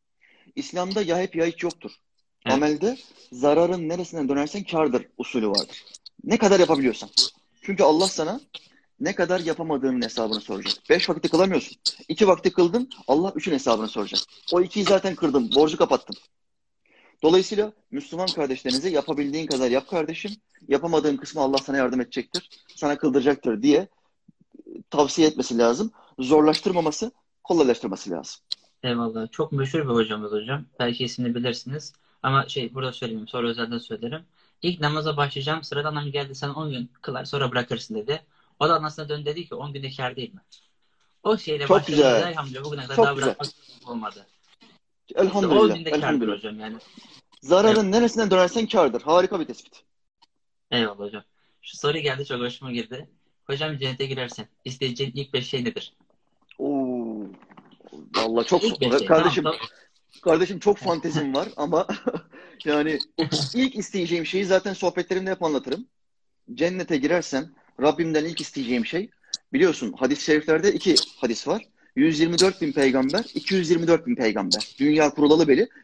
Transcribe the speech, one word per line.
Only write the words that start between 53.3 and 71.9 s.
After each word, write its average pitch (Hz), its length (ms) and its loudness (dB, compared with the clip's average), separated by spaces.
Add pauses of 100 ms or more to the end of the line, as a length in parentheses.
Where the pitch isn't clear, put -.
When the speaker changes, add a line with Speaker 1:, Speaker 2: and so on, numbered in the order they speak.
Speaker 2:
"Hocam 147 300 -4
cennete 131 280 -4
girersen 127 420 -8 (180)
isteyeceğin 131 500 -6
ilk 139 180 -8
beş 127 160 -4
şey 123 160 -4
nedir?" - 280 -8 (680)
Speaker 1:
Oo. 123 640 -4 (880)
Vallahi 113 320 0
çok 180 160 4
Speaker 2:
İlk - 180 -2
beş 123 80 0
Speaker 1:
so-, 135 100 4
Speaker 2:
şey. - 80 0
Speaker 1:
kardeşim, 160 360 4
Speaker 2:
Tamam, 156 160 -2
tamam. - 100 -12 (520)
Speaker 1:
kardeşim 170 380 2
çok 202 180 2
fantezim 151 560 -2
var 151 240 -2
ama 156 300 0
<laughs> - 760 -8
yani 147 340 0 (180)
Speaker 2:
<laughs> 151 360 -2
Speaker 1:
ilk 262 220 0
isteyeceğim 175 500 -2
şeyi 190 200 -2
zaten 190 280 2
sohbetlerimde 185 580 -2
hep 180 120 -4
anlatırım. 160 440 -4 (640)
Cennete 165 440 -2
girersem 151 540 -2 (300)
Rabbimden 151 440 2
ilk 165 160 -8
isteyeceğim 123 440 -4
şey, 190 240 -6 (440)
biliyorsun 139 440 2
hadis-i 131 260 0
şeriflerde 156 500 2
iki 175 220 2 (220)
hadis 117 300 -4
var. 196 160 -2 (320)